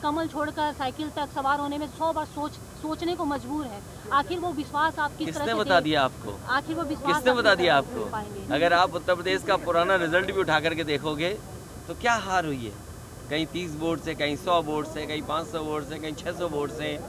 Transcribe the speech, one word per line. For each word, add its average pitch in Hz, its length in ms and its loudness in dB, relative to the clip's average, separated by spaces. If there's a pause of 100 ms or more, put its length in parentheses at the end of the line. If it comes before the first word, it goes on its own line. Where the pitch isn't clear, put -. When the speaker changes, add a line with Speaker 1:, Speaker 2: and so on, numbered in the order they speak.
Speaker 1:
कमल 311 240 0
छोड़कर 302 460 -2
साइकिल 285 360 -4
तक 285 260 -4
सवार 285 260 2
होने 285 180 -2
में 302 80 -4
सौ 320 260 0
बार 311 120 -2
सोच, 294 280 -6
सोचने 320 600 -4
को 349 100 -2
मजबूर 285 400 -2
है? 208 160 -10 (320)
आखिर 285 260 2
वो 339 140 -2
विश्वास 302 460 0
आप 294 200 0
किस 311 80 -2
Speaker 2:
किसने 320 180 -2
Speaker 1:
तरह 226 100 2
से 214 60 2
Speaker 2:
बता 190 200 6
Speaker 1:
दे-, 151 40 2
Speaker 2:
दिया 151 180 4
आपको? 107 360 -2 (100)
Speaker 1:
आखिर 285 280 0
वो 339 60 -2
विश्वास 285 340 0
Speaker 2:
किसने 254 140 4
Speaker 1:
आप 247 60 6
Speaker 2:
बता 220 140 6
Speaker 1:
किस 190 80 6
Speaker 2:
दिया 160 220 6
Speaker 1:
तरह 127 100 -2
से - 100 -4
Speaker 2:
आपको? 104 100 -4
Speaker 1:
पाएंगे? - 440 -6
Speaker 2:
अगर 165 180 6
आप 175 220 6
उत्तर 175 200 2
प्रदेश 185 280 0
का 196 140 2
पुराना 175 400 4
रिजल्ट 180 360 4
भी 190 80 2
उठा 156 200 4
करके 160 240 0
देखोगे 151 460 0 (580)
तो 170 60 -6
क्या 233 200 2
हार 185 320 0
हुई 131 180 -4
है, 104 80 -6 (580)
कहीं 156 160 0
तीस 165 340 -6
वोट 165 200 0
से, 151 140 -4
कहीं 147 220 0
सौ 170 260 2
वोट 151 240 -2
से, 151 200 -8
कहीं 151 160 -4
पाँच 156 240 -2
सौ 156 120 -6
वोट 151 240 -2
से, 147 160 -8
कहीं 156 160 -6
छह 170 180 -6
सौ 175 160 -2
वोट 143 220 -2
से, 151 280 -4 (100)